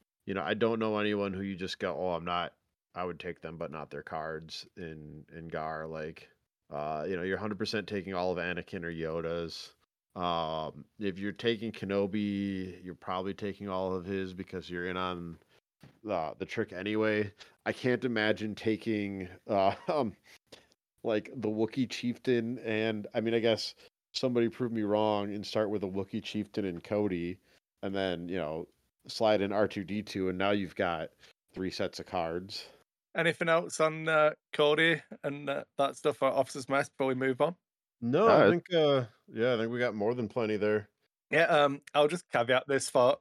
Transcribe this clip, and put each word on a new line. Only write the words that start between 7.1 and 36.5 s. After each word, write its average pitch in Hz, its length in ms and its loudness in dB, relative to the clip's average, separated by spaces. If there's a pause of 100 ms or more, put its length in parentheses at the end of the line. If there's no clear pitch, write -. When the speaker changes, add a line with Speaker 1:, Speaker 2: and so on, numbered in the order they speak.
Speaker 1:
know, 85 60 -4
you're 95 140 -2
a 90 40 -6
hundred 104 180 -6
percent 107 300 -4
taking 95 260 -6
all 90 180 0
of 87 60 -2
Anakin 87 460 -6
or 85 80 -4
Yoda's. 82 840 -6 (420)
Um, 80 680 -2 (160)
if 95 180 -2
you're 98 140 -4
taking 113 400 -2
Kenobi, 98 1120 -2
you're 90 100 -10
probably 95 400 -6
taking 101 340 -8
all 92 260 -2
of 90 100 -4
his 95 280 -4
because 90 380 -10
you're 87 160 -4
in 90 100 -4
on 87 420 -4 (640)
the, 85 340 -4
the 92 80 -6
trick - 260 -4
anyway. 107 600 0 (340)
I 110 60 0
can't 123 320 0
imagine 107 500 0
taking, 101 720 -2 (200)
uh, 98 340 4
<laughs> - 60 -6
um, 139 260 0 (880)
like, 107 340 -2
the 110 120 -4
Wookiee 110 420 0
chieftain 120 680 0
and, 110 540 -2
I 120 60 0
mean, 113 140 2
I 113 60 4
guess 110 340 2 (380)
somebody 120 360 2
prove 117 240 -4
me 113 100 -2
wrong 104 520 2
and 104 120 -6
start 107 240 0
with 104 140 -2
a 98 40 -2
Wookiee 98 340 -4
chieftain 104 440 -4
and 87 180 -4
Cody, 92 540 0 (440)
and 98 120 -4
then, 90 340 0
you 92 100 -4
know, 80 300 -4 (400)
slide 107 320 4
in 101 120 0
R 101 160 4
two 101 160 -6
D 101 180 -4
two, 95 260 -4
and 92 100 -2
now 98 140 4
you've 98 240 -2
got 85 340 -2 (420)
three 95 180 -4
sets - 300 -4
of 78 60 -14
cards. 90 640 -6 (480)
Speaker 2:
Anything 165 320 0
else 165 320 2
on, 160 280 0
uh, 156 240 6 (200)
Cody 156 500 4 (200)
and, 143 280 -6
uh, 143 140 -4 (140)
that 135 180 0
stuff 143 220 0
for 160 100 4
Officer's 131 400 0